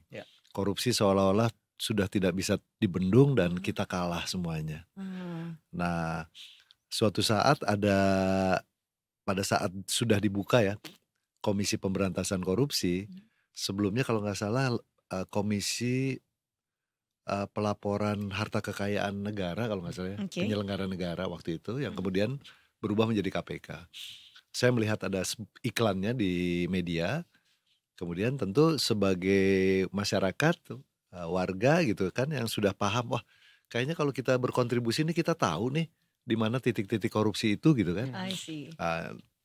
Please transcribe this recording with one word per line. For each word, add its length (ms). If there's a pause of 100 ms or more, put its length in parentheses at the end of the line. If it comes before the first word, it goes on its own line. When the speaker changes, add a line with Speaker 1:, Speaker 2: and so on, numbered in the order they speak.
Speaker 1:
Ya. 160 (260)
Speaker 2:
Korupsi 460
seolah-olah 560 (240)
sudah 320
tidak 240
bisa 240 (240)
dibendung 560
dan 160
Speaker 3:
Hmm. 80
Speaker 2:
kita 240
kalah 400
semuanya. 720
Speaker 3:
Hmm. 720
Speaker 2:
Nah, 640 (560)
suatu 320
saat 400
ada, 400 (1200)
pada 200
saat 260 (160)
sudah 340
dibuka 440
ya, 160 (640)
Komisi 360
Pemberantasan 640
Korupsi, 640
Speaker 3:
Hmm. 220 (240)
Speaker 2:
sebelumnya 520
kalau 200
nggak 160
salah, 400 (320)
eh, 180
Komisi, 840 (1120)
eh, 260
Pelaporan 800
Harta 320
Kekayaan 640
Negara 420
kalau 160
nggak 140
salah 160
ya, 100
Speaker 3:
Oke. 180
Speaker 2:
penyelenggara 460
negara 400
waktu 320
itu 220
yang 120
Speaker 3:
Hmm. 80
Speaker 2:
kemudian 300 (480)
berubah 280
menjadi 260
K 100
P 80 (100)
K. 100 (840)
Saya 180
melihat 320
ada 220
s-, 100 (280)
iklannya 520
di 200 (340)
media, 580 (680)
kemudian 400
tentu 420
sebagai 680 (440)
masyarakat, 680 (560)
eh, 160
warga 540
gitu 280
kan 180
yang 200
sudah 240
paham, 400
wah 120 (440)
kayaknya 260
kalau 160
kita 260
berkontribusi 680
ini 100
kita 200
tahu 380
nih 160 (340)
di 140
mana 220
titik-titik 520
korupsi 460
itu 180
gitu 180
kan. 220
Speaker 3:
I 180
see. 440
Speaker 2:
Ah, 360 (340)